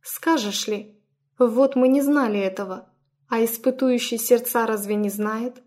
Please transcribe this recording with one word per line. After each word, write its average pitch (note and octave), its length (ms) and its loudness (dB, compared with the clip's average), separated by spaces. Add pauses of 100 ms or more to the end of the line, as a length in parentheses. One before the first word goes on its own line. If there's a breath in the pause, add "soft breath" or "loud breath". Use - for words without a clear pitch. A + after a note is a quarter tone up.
Скажешь A3+ 640 -2
ли: G#3 280 -8 (420)
«Вот B3+ 380 4
мы B3+ 120 4
не C4+ 120 4
знали C#4 380 2
этого», F#3+ 500 -6 (400)
а A3+ 160 2
испытующий B3 760 0
сердца A#3 480 0
разве G#3 280 -2
не G#3 160 0
знает? A3 560 -6